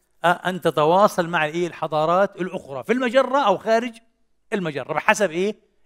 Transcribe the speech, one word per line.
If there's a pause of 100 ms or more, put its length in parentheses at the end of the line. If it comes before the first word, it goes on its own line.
(240)
آه،
أن
تتواصل
مع
الإيه؟
الحضارات
الأخرى
في
المجرة
أو
خارج (560)
المجرة
بحسب
إيه؟ (300)